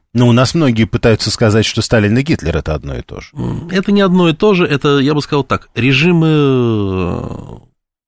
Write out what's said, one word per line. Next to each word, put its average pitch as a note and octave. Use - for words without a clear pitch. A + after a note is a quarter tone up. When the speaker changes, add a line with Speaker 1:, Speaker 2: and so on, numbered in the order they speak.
Speaker 1:
Но B2
у A#2+
нас B2
многие B2
пытаются A2
сказать, A2
что -
Сталин G#2
и C3+
Гитлер — D3
это -
одно C#3
и A#2
то -
же. -
Speaker 2:
М, A#2+
это F#3+
не G3+
одно F3+
и D#3
то G#3+
же, F3+
это, C#3+
я C#3+
бы D3
сказал C#3+
так, -
режимы, D#3
э, G#2